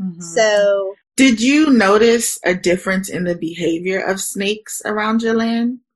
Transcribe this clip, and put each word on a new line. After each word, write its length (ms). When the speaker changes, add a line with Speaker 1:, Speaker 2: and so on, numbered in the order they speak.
Speaker 1:
Mm-hmm. 180
Speaker 2:
So 800
Speaker 1:
Did 240
you 300
notice 760
a 100
difference 540
in 160
the 120
behavior 640
of 200
snakes 640
around 380
your 140
land 440